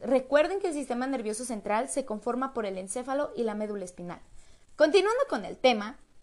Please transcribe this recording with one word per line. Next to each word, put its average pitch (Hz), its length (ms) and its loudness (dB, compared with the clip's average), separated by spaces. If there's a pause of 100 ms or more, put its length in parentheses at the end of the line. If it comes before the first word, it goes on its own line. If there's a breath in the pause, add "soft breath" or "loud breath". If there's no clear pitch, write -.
recuerden 285 580 2
que 392 80 -2
el 330 80 0
sistema 262 320 -4
nervioso 240 380 -4
central 226 440 -2
se 269 160 -2
conforma 240 500 -4
por 220 120 -2
el 190 100 -4
encéfalo 254 600 -4
y 233 80 -2
la 208 100 -2
médula 208 300 -4
espinal. 175 360 -12 (540 soft breath)
Continuando 381 540 6
con 214 160 -2
el 170 120 -10
tema, 226 440 2 (220)